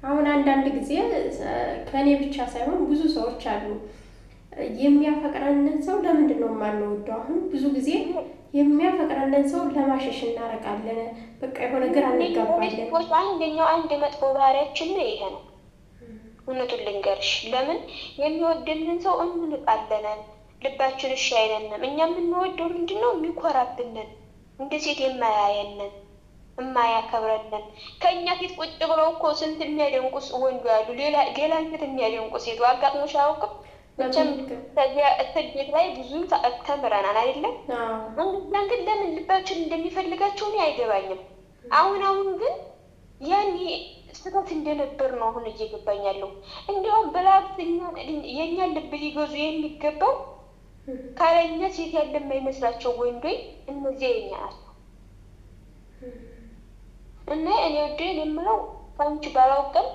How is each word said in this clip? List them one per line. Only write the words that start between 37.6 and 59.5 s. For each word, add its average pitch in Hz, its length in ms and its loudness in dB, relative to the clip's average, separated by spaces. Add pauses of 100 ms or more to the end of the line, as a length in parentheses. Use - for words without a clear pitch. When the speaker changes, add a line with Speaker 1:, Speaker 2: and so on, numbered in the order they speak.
Speaker 1:
አዎ። 226 280 -4 (200)
Speaker 2:
እንደዚያን 381 480 0
ግን 466 160 -2
ለምን 403 300 0
ልባችን 370 460 0
እንደሚፈልጋቸው 370 840 -2
እኔ 427 140 -2
አይገባኝም። 208 600 0
Speaker 1:
እህ። - 500 -20
Speaker 2:
አሁን 381 320 4
አሁን 392 340 2
ግን 494 180 -2 (640)
ያኔ 370 360 0 (540)
ስህተት 381 400 -4
እንደነበር 294 600 -2
ነው 240 140 -2
አሁን 233 220 -4
እየገባኝ 214 560 -6
ያለው። 196 280 -4 (340)
እንዲያውም 415 440 2
ብላክስ 381 500 4
እኛ፣ 339 180 0 (540)
የእኛን 330 420 -2
ልብ 302 220 -6
ሊገዙ 302 420 -4
የሚገባው 302 760 0 (760)
Speaker 1:
እህ። 262 120 -10 (140)
Speaker 2:
ካለኛ 330 480 4 (100)
ሴት 330 220 -8
ያለ 294 200 0
የማይመስላቸው 269 840 -2
ወንዶች 240 440 -2 (280)
እነዚያ 269 420 -4
የኛ 202 300 -2
ናቸው። - 220 -12 (1400)
Speaker 1:
እህ። 247 180 -16 (1160)
Speaker 2:
እና 311 160 -2 (120)
እኔ 311 220 2
ውዴ፣ 294 240 -2
እኔ 359 140 -2
የምለው 320 380 0 (340)
ከአንቺ 302 400 -2
ባላውቅም 277 640 4